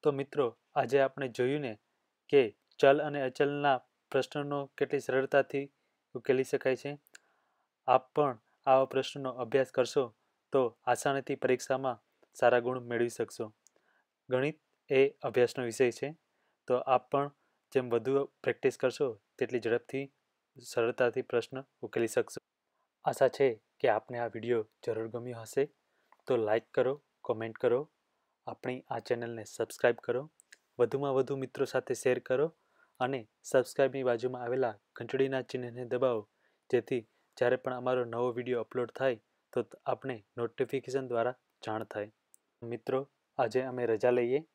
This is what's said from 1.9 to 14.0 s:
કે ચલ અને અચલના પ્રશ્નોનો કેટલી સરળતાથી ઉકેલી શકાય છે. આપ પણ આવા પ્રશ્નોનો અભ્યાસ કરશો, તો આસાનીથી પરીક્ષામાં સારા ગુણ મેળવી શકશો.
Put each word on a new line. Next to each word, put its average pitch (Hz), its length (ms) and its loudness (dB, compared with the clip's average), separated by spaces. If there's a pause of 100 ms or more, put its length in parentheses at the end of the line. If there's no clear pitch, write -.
કે 127 280 6 (220)
ચલ 143 240 6
અને 147 200 -4
અચલના 143 580 0 (300)
પ્રશ્નોનો 143 560 -2
કેટલી 139 340 -4
સરળતાથી 135 720 0 (420)
ઉકેલી 131 300 0
શકાય 131 320 0
છે. 143 220 -10 (880)
આપ 131 280 2
પણ 135 240 0 (280)
આવા 135 180 6
પ્રશ્નોનો 135 460 -4
અભ્યાસ 123 400 0
કરશો, 123 460 0 (360)
તો 127 320 2
આસાનીથી 139 500 0
પરીક્ષામાં 131 680 -2 (320)
સારા 123 260 4
ગુણ 127 200 -4
મેળવી 120 280 0
શકશો. 113 460 -8 (760)